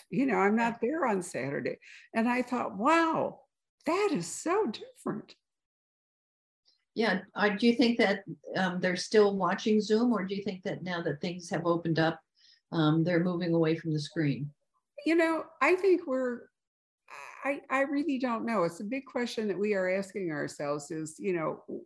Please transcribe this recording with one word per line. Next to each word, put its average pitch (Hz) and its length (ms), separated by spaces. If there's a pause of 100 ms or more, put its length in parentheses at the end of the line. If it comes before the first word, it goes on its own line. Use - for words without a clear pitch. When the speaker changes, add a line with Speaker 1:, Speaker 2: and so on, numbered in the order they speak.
Speaker 1:
You 247 160
know, 233 120
I'm 202 200
Speaker 2:
Yeah. 233 120
Speaker 1:
not 233 120
there 302 260
on 196 160
Saturday. 135 540 (360)
And 226 160
I 247 120
thought, 233 360
"Wow, 311 640 (440)
that 381 260
is 175 160
so 381 400
different." - 680 (1600)
Speaker 2:
Yeah, 196 280 (140)
uh, 208 140
do 202 180
you 233 80
think 233 220
that, 196 260 (320)
um, 180 240
they're 180 160
still 202 400
watching 196 460
Zoom, 220 320
or 190 120
do 190 100
you 202 80
think 196 200
that 160 200
now 175 180
that 151 180
things 180 300
have 170 160
opened 170 340
up, 160 220 (500)
um, 160 320
they're 175 200
moving 175 300
away 160 220
from 165 160
the 151 80
screen? 147 500 (560)
Speaker 1:
You 320 100
know, 330 280 (180)
I 311 140
think 370 320
we're, 254 360 (1000)
I, 277 260
I 269 120
really 285 360
don't 233 280
know. 226 180
It's 170 160
a 214 60
big 269 200
question 240 440
that 180 100
we 208 140
are 185 160
asking 190 420
ourselves 147 580
is, 156 300
you 196 140
know, 156 340
w-, - 180